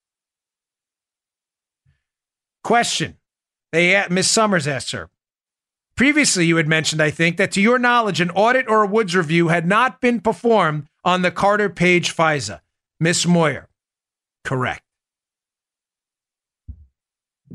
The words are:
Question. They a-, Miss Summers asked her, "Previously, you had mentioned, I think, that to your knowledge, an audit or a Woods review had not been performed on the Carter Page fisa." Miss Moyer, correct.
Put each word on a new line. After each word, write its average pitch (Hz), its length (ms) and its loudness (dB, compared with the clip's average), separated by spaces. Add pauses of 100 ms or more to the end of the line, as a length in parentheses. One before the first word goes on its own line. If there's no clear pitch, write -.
(2750)
Question. - 560 -2 (540)
They 175 220 2
a-, 196 140 0
Miss 180 200 0
Summers 196 400 0
asked 135 240 -8
her, 92 180 -12 (880)
"Previously, 262 500 2
you 165 100 2
had 160 120 0
mentioned, 156 340 -2
I 151 80 0
think, 165 280 -2
that 190 140 0
to 196 80 -2
your 233 180 2
knowledge, 240 420 0
an 175 100 0
audit 233 380 0
or 214 160 2
a - 20 0
Woods 190 300 -2
review 170 320 2
had 170 180 0
not 233 340 0
been 240 200 0
performed 190 680 0 (180)
on 180 180 2
the 175 100 0
Carter 202 360 0
Page 175 460 0
fisa." 139 460 -2 (400)
Miss 170 260 0
Moyer, 160 420 0 (760)
correct. 127 380 -4 (2750)